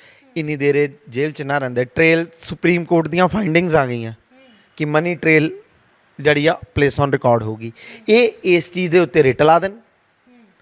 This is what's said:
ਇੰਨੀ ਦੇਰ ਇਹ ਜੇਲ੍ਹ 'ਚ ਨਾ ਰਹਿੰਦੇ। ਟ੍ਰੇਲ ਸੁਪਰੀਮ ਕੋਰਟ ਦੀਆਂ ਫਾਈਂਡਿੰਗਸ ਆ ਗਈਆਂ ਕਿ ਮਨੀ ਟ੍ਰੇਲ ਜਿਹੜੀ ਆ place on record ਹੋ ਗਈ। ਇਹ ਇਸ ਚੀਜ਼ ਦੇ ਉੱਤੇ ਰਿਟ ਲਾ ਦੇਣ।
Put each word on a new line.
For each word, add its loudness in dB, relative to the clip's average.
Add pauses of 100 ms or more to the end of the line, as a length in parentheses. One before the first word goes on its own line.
(360)
ਇੰਨੀ -6
ਦੇਰ 0
ਇਹ 0 (200)
ਜੇਲ੍ਹ -4
'ਚ -12
ਨਾ -4
ਰਹਿੰਦੇ। -4
ਟ੍ਰੇਲ 2 (120)
ਸੁਪਰੀਮ -2
ਕੋਰਟ 0
ਦੀਆਂ 2
ਫਾਈਂਡਿੰਗਸ 0
ਆ 2
ਗਈਆਂ -8 (640)
ਕਿ -8
ਮਨੀ 0
ਟ੍ਰੇਲ 2 (680)
ਜਿਹੜੀ 0
ਆ 2
place -2
on 0
record 0
ਹੋ -8
ਗਈ। -14 (360)
ਇਹ 4 (120)
ਇਸ 0
ਚੀਜ਼ -4
ਦੇ 6
ਉੱਤੇ 2
ਰਿਟ 0
ਲਾ 4
ਦੇਣ। -4 (880)